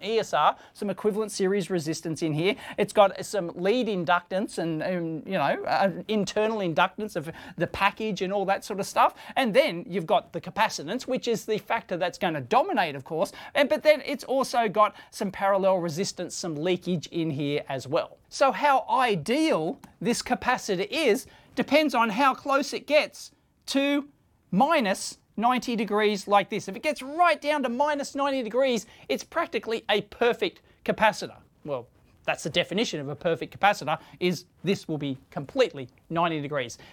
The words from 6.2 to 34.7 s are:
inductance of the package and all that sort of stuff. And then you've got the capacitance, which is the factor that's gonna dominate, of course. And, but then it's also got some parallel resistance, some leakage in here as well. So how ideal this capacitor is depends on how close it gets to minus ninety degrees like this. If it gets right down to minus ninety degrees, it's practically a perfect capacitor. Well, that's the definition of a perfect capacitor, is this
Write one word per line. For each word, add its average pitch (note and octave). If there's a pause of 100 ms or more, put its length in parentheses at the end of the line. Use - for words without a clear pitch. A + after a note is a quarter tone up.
inductance F#3
of D#3+ (340)
the E3
package G3+
and F#3
all G3+
that G3
sort G3
of F3+
stuff. B3 (220)
And A#3+
then F3
you've F3
got F3+
the E3
capacitance, G3
which B3+
is A3+
the G#3+
factor A3+
that's F3
gonna D#3+
dominate, G#3
of C3
course. E3 (240)
And, C#4+
but D4+
then D4+
it's -
also B3
got G#3 (160)
some G3+
parallel G3
resistance, E3+
some E3
leakage F3+
in D#3+
here C#3+
as C3+
well. C3+ (100)
So C4+
how C4
ideal A3+ (220)
this G#3+
capacitor A3+
is C4 (280)
depends C#4+
on A3+
how C4
close C#4
it B3
gets C#4+ (360)
to C#4+ (420)
minus A#3+ (180)
ninety A#3+
degrees G#3
like G3+
this. G3
If F#3+
it A#3+
gets D4
right D#4
down D4
to B3+
minus C#4+
ninety C4+
degrees, A#3 (220)
it's C4
practically A#3+
a G#3+
perfect A#3 (240)
capacitor. G3 (280)
Well, C3 (380)
that's D#3
the E3
definition F3
of C3+
a C#3+
perfect E3
capacitor, F3 (220)
is F3+ (180)
this F#3